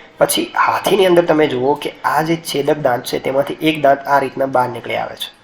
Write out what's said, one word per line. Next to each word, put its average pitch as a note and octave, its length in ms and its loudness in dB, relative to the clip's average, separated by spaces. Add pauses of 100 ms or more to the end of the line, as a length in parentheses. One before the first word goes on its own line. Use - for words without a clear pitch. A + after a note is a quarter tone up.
(180)
પછી - 340 0 (140)
હાથીની F#3+ 400 2
અંદર F3 180 4
તમે D#3 220 4
જુઓ C3 280 0
કે - 180 -8 (120)
આ C#3+ 180 0
જે D#3+ 140 0
છેદક D3 420 -2
દાંત C3 260 0
છે D3+ 140 -4
તેમાંથી C3+ 360 -2
એક D#3 280 -2
દાંત C#3 160 4
આ C#3 200 0
રીતના C3+ 280 -2
બહાર B2+ 220 0
નીકળી A#2 280 -8
આવે A2+ 200 -6
છે. - 280 -14